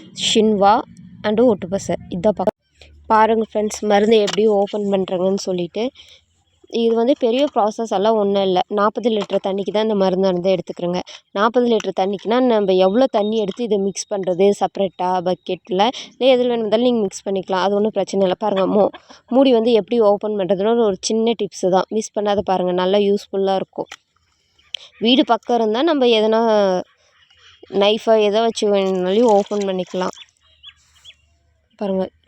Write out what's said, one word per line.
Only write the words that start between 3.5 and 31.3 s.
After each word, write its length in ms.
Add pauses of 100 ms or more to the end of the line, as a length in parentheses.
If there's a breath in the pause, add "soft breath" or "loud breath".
ஃப்ரெண்ட்ஸ், 320 (100)
மருந்து 340
எப்படி 180 (160)
ஓப்பன் 340
பண்றாங்கன்னு 540
சொல்லிட்டு. 360 (960 loud breath)
இது 180
வந்து 140 (100)
பெரிய 180 (140)
ப்ராசஸ் 400
எல்லாம் 240
ஒண்ணும் 280
இல்ல. 120 (180)
நாற்பது 380
லிட்டர் 320
தண்ணிக்கு 260
தான் 140
இந்த 160
மருந்து 260
வந்து 240
எடுத்துக்கிறேங்க. 480 (360 loud breath)
நாற்பது 360
லிட்டர் 260
தண்ணிக்குன்னா, 380 (140)
நம்ம 240 (100)
எவ்வளோ 200 (120)
தண்ணி 260
எடுத்து 240
இதை 160
மிக்ஸ் 280
பண்றது, 340 (140)
செப்பரேட்டா 500 (180)
பக்கெட்ல, 540 (320 loud breath)
இல்ல 220
எதுல 180
வேணும்னாலும் 340
நீங்க 200
மிக்ஸ் 200
பண்ணிக்கலாம். 380
அது 140
ஒண்ணும் 180
பிரச்சனை 300
இல்ல. 180
பாருங்க, 200 (100)
மூ-, 140 (460 loud breath)
மூடி 220
வந்து 240
எப்படி 180 (100)
ஓப்பன் 300
பண்றதுன்னு 480
ஒரு 120 (100)
சின்ன 340
டிப்ஸ் 220 (100)
தான். 120 (100)
மிஸ் 200
பண்ணாத 320
பாருங்க, 320
நல்லா 280
யூஸ்ஃபுல்லா 520
இருக்கும். 280 (1160 loud breath)
வீடு 280
பக்கம் 260
இருந்தா 320
நம்ம 260
எதனா 240 (1400 soft breath)
நைஃபோ 320 (140)
எதை 160
வச்சு 280
வேணும்னாலும் 640
ஓப்பன் 340
பண்ணிக்கலாம். 460 (1600)